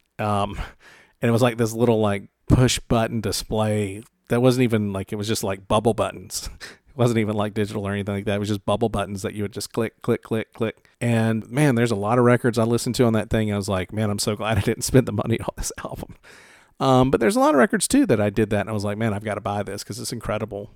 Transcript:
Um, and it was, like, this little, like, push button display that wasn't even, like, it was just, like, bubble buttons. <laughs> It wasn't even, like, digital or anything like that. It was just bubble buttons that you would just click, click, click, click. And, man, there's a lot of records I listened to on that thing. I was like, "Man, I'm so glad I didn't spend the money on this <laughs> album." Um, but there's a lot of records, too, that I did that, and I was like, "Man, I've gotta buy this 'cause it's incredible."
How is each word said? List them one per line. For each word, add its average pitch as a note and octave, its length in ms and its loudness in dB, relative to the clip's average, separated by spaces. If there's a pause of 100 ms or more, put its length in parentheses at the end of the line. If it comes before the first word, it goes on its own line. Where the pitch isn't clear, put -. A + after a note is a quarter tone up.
(180)
Um, G2+ 400 -2 (640)
and A#2+ 80 2
it A#2 40 4
was, A2+ 100 4
like, A#2 140 2
this A2+ 160 0
little, A2+ 280 2
like, G2+ 280 0 (200)
push B2+ 300 4
button A#2 420 0
display G#2+ 800 -2 (260)
that A#2+ 140 2
wasn't B2+ 220 6
even, G#2+ 280 0
like, F#2+ 200 -6
it A2 40 -6
was G#2 120 -6
just, A2 140 -2
like, G2 240 -6
bubble G#2+ 280 2
buttons. G2 600 -8
<laughs> - 60 -20 (280)
It - 120 -8
wasn't A#2 200 2
even, G#2+ 160 -2
like, G#2 180 -2
digital G#2+ 320 -4
or G2 60 -2
anything G2+ 240 -4
like G2 80 -6
that. G#2 100 -2
It G#2 60 -2
was G2+ 80 -4
just G#2 160 -2
bubble G#2+ 240 0
buttons G2+ 340 -4
that G#2+ 100 -6
you G#2 120 -6
would G2+ 80 -8
just - 200 -10
click, - 300 -4
click, - 180 0
click, - 320 -6
click. - 360 -6 (120)
And, A2+ 480 0
man, C3 280 2
there's A#2 160 2
a G#2 40 -2
lot G#2 220 0
of B2 60 6
records A#2+ 340 4
I A2+ 60 4
listened A#2 320 0
to B2+ 80 4
on A#2 80 4
that G#2+ 180 -2
thing. G#2+ 220 0
I G2+ 40 0
was G2 120 -4
like, F#2 240 -2
"Man, G#2+ 180 -2
I'm G2+ 80 -2
so G#2+ 160 -2
glad G#2 240 0
I G2 40 0
didn't A2+ 200 -2
spend C3 240 4
the G#2+ 60 -4
money A2+ 260 -2
on - 180 -6
this - 180 -6
<laughs> - 100 -16
album." - 320 -12 (640)
Um, C3 320 6
but F#3 80 4
there's A3 160 2
a - 20 2
lot D4 160 4
of C#4 60 4
records, G#3+ 260 2
too, C#4 200 4
that A#2 140 2
I G#2 100 2
did G#2+ 200 0
that, G#2 120 0
and G2 60 -6
I A2 40 -4
was G2+ 120 -4
like, G#2 140 -4
"Man, A2 160 0
I've G2+ 80 -6
gotta G#2 180 -6
buy G2+ 220 -4
this G2 220 -8
'cause A2+ 160 -12
it's A2 120 -8
incredible." G#2 640 -6